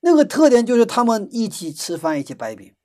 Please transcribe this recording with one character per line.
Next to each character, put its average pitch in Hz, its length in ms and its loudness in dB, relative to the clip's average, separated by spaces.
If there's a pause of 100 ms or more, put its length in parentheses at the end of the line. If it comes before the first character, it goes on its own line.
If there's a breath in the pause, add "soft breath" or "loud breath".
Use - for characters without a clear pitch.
那 339 140 4
个 302 80 6
特 302 260 2
点 240 160 4
就 240 120 0
是 233 80 6
他 240 180 -2
们 226 280 0
一 226 180 -4
起 165 240 -12
吃 170 240 -8
饭， 156 200 -4
一 139 60 -6
起 139 100 -14
掰 110 220 -10
饼。 95 180 -20 (120)